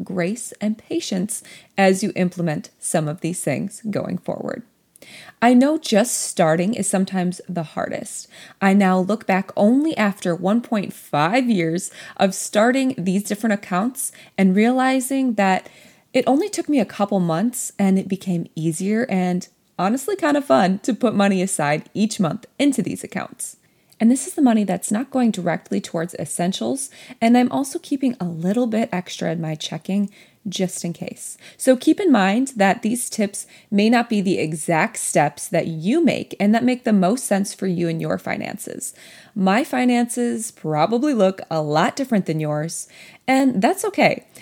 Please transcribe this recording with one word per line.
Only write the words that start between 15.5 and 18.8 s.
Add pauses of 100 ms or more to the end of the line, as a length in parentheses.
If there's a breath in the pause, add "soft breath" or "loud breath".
it
only
took
me
a
couple
months
and
it
became
easier